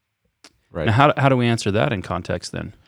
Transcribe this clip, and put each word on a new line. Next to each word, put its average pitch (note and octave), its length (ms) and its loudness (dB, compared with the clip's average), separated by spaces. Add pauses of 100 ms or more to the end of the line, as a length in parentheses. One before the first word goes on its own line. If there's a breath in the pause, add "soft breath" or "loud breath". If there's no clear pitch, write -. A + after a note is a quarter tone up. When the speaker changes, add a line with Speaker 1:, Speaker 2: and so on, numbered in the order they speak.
(680)
Speaker 1:
Right. F2+ 160 -4
Speaker 2:
Now, A2+ 60 4
how, C#3 240 6
how C3+ 120 2
do C3 80 4
we A#2+ 100 2
answer A#2 240 0
that B2 220 0
in F#2 100 -4
context F2+ 500 -8
then? E2 220 -10 (140)